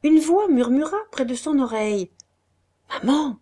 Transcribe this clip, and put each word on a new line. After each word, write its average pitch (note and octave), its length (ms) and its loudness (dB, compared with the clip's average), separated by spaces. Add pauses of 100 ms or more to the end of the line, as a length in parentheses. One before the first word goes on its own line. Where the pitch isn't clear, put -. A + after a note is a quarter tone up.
Une D#4 160 6
voix F4 280 2
murmura C#4 500 2 (140)
près C4 140 -4
de B3 100 -6
son D4 240 -2
oreille : « G#3+ 500 -2 (920)
Maman ! » C4+ 380 0